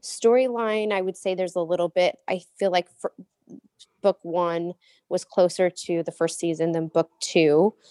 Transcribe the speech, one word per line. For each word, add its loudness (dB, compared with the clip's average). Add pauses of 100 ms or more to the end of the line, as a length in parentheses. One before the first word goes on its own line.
storyline, 0
I 0
would -6
say -4
there's -4
a -2
little -2
bit, 0 (100)
I -4 (160)
feel 0
like 0 (100)
for -8 (920)
book 0
one -2 (360)
was -4
closer 2
to -4
the -6
first -4
season -2
than -2
book -2
two. 4 (180)